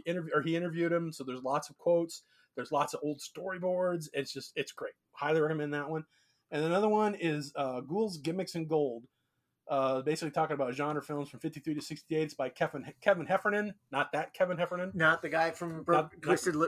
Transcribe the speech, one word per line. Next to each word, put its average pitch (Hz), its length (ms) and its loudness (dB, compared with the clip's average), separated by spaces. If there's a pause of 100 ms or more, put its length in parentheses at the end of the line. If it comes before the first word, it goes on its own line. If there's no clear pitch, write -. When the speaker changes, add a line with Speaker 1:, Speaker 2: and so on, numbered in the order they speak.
Speaker 1:
interview-, 165 300 -2
or 151 60 6
he 165 140 0
interviewed 170 360 0
him, 170 220 2
so 143 100 -12
there's 127 200 -6
lots 139 260 -2
of - 80 -20
quotes. 170 460 2 (320)
There's 123 160 -6
lots 143 220 2
of 156 100 -6
old 147 180 -4
storyboards. 180 920 -2
It's 139 200 -4
just, - 220 -10
it's 147 180 -4
great. - 200 -10 (200)
Highly 156 280 2
recommend 151 340 0
that 147 140 -4
one. 160 160 -4 (460)
And 151 140 0
another 190 240 4
one 214 260 4
is, 151 400 -2
uh, 131 260 -2
Ghouls, 180 360 -2
Gimmicks, 170 380 -4
and 160 120 -4
Gold. 143 360 0 (600)
Uh, 135 360 2
basically 151 300 0
talking 156 240 0
about 135 180 0
genre 147 280 -2
films 147 280 -6
from 113 100 -16
fifty-three 156 340 -6
to 156 80 -4
sixty-eight. 156 420 -4
It's 151 100 -4
by 131 160 -4
Kevin, 147 360 -2 (140)
Kevin 180 260 4
Heffernan. 202 480 0 (200)
Not 139 180 0
that 156 220 -2
Kevin 180 240 0
Heffernan. 175 360 -4
Speaker 2:
Not 165 280 4
the 165 80 -6
guy 160 220 2
from 165 320 -8
Bro-, 170 120 4
Speaker 1:
Not, 156 200 2
not 165 60 -18
Speaker 2:
Twisted 175 360 2
Li-, 160 100 6